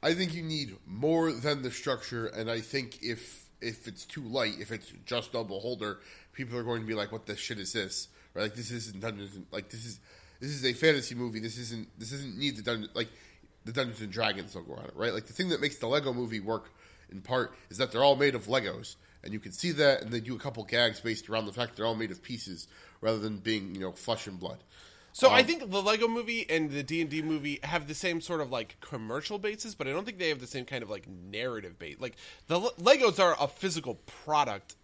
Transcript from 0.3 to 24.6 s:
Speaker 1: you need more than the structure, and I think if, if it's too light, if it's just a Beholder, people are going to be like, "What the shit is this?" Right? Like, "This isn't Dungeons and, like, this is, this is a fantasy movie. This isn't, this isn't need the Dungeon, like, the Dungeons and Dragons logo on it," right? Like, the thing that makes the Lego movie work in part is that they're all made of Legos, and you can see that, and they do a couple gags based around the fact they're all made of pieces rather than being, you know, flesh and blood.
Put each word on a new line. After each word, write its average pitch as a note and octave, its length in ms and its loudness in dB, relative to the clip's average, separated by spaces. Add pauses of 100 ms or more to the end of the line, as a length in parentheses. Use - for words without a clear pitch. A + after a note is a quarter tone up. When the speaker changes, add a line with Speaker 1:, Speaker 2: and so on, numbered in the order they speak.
Speaker 1:
you E3+ 80 -4
need D3 320 -4 (100)
more D#3 460 4
than C3+ 320 0
the B2 80 -2
structure, A#2+ 560 -2
and A2+ 240 -2
I A#2 100 0
think B2 400 -4
if, - 440 -6 (160)
if A2+ 260 -6
it's - 180 -12
too - 160 -10
light, A#2 380 0
if G#2 120 -8
it's A2 200 -8 (160)
just A#2+ 260 -2
a A2+ 100 0
Beholder, G#2 560 -4 (340)
people B2 260 -6
are A#2 40 -4
going A#2 180 -2
to A2 60 -6
be A2 60 -2
like, G2+ 180 -2
"What A2 140 -8
the G#2 100 -4
shit G#2+ 220 -6
is F#2+ 160 -6
this?" G2 360 -2 (260)
Right? F#2 80 0
Like, G#2+ 100 -2
"This A#2 160 -8
isn't G#2+ 300 -6
Dungeons G2+ 360 -8
and, F#2+ 160 -12
like, G2 180 -6
this A2+ 140 -10
is, G#2+ 160 -10 (400)
this C#3 120 -6
is C#3 120 -6
a B2+ 100 4
fantasy C#3 420 4
movie. A#2 240 -4
This A2+ 180 -6
isn't, A#2 300 -8 (100)
this A2 140 -10
isn't C#3 260 -8
need C3+ 200 0
the A2 40 -10
Dungeon, G#2+ 320 -2
like, A2+ 160 0 (540)
the A#2 80 -8
Dungeons A#2 300 -2
and G#2 100 -6
Dragons G2+ 440 -2
logo E2+ 180 -10
on - 120 -10
it," - 100 -12
right? A2 180 0
Like, A2 120 -4
the - 80 -14
thing F#3 160 0
that D#3+ 120 2
makes C#3+ 160 0
the A#2 100 -4
Lego C3+ 260 2
movie A#2+ 260 -2
work G#2+ 300 -2 (420)
in F#2+ 100 -10
part B2 340 0 (160)
is G2 60 -10
that B2 140 0
they're A#2+ 120 6
all C#3+ 120 12
made C#3 200 6
of G2+ 100 -4
Legos, A2+ 520 0 (260)
and G2+ 100 -6
you G#2+ 60 -4
can F#2+ 140 -12
see F3 180 0
that, C#3+ 300 6
and A2 100 -6
they A#2+ 80 0
do A#2 160 -6
a G2+ 40 -8
couple A#2 260 -6
gags A#2 340 4
based A2 300 -4
around A2 180 0
the F#2+ 60 -8
fact A#2 240 -4
they're G#2+ 80 0
all A2+ 100 4
made A2 160 -2
of F2+ 100 -10
pieces G2 460 -10 (340)
rather A2 160 2
than G#2+ 200 -2
being, G2 360 -2
you F#2+ 80 -6
know, F#2 100 -4
flesh - 360 -4
and F#2+ 120 -10
blood. F2 200 -8 (540)